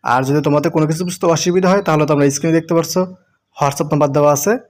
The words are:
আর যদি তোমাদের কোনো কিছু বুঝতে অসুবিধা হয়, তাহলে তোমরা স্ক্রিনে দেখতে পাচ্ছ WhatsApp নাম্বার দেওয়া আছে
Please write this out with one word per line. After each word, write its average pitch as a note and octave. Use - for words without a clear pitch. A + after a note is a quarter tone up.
আর B2
যদি C#3+
তোমাদের D3
কোনো D#3
কিছু D#3+
বুঝতে F3+
অসুবিধা F3
হয়, G3
তাহলে D#3
তোমরা C#3+
স্ক্রিনে D#3+
দেখতে D#3+
পাচ্ছ E3
WhatsApp D3
নাম্বার D3
দেওয়া D3
আছে G#3